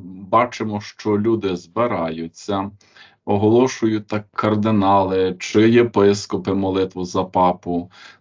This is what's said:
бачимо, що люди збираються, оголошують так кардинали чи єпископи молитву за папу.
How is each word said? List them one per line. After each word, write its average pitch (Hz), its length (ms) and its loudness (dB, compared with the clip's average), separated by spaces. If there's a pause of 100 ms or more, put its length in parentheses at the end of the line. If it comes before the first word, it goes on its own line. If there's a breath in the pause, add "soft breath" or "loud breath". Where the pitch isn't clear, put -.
бачимо, 104 760 -2
що 104 380 -4
люди 101 380 0
збираються, 95 1120 -4 (540 soft breath)
оголошують 107 840 2
так 104 260 -6
кардинали 98 1040 0
чи 110 320 4
єпископи 101 840 2
молитву 95 500 -2
за 92 200 -4
папу. 90 680 -2 (300 loud breath)